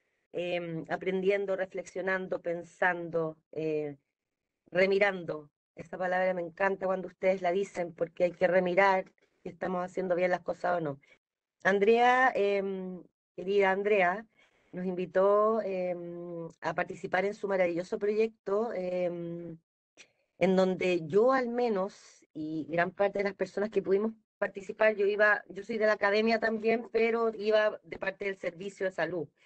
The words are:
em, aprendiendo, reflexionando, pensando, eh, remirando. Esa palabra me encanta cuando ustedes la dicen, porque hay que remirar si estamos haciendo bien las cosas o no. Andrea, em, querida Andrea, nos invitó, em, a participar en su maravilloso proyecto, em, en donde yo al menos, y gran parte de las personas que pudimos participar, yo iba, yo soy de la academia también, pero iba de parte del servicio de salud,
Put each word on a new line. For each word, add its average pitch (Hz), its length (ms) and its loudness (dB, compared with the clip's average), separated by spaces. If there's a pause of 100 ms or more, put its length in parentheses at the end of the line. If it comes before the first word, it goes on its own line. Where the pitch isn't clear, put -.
(320)
em, 175 580 -4
aprendiendo, 190 680 0
reflexionando, 185 840 -4
pensando, 170 920 -2 (160)
eh, 151 460 -4 (760)
remirando. 185 800 0 (260)
Esa 170 220 -14
palabra 185 380 0
me 175 60 -4
encanta 190 440 -2
cuando 185 220 -2
ustedes 190 340 0
la 180 100 0
dicen, 180 420 -4
porque 170 320 -2
hay 175 60 2
que 180 160 0
remirar 185 640 4 (300)
si - 80 -12
estamos 185 340 -6
haciendo 185 320 -2
bien 180 140 2
las 175 120 0
cosas - 360 -2
o 170 40 -2
no. 143 180 -6 (640)
Andrea, 233 720 6
em, 190 680 -2 (340)
querida 190 360 2
Andrea, 196 540 2 (460)
nos 180 140 -6
invitó, 202 760 2
em, 175 880 -6 (120)
a 165 140 -4
participar 180 480 -4
en 202 100 -2
su 208 140 -8
maravilloso 185 500 0
proyecto, 214 760 -2
em, 175 840 -6 (840)
en 185 160 4
donde 180 520 2
yo 208 240 4
al 262 160 2
menos, 233 840 -4
y 156 360 -8
gran 170 220 0
parte 196 280 0
de 202 40 -2
las 196 100 -4
personas 196 360 -4
que 196 120 -2
pudimos 196 300 0 (260)
participar, 202 580 0
yo 202 100 0
iba, 208 420 2
yo 185 160 -12
soy 220 140 -6
de 214 80 0
la 214 80 6
academia 214 460 2
también, 226 520 0
pero 226 420 2
iba 214 500 2
de 165 140 -12
parte 190 280 -6
del 196 120 -4
servicio 185 480 -8
de 185 60 -2
salud, 165 380 -4 (160)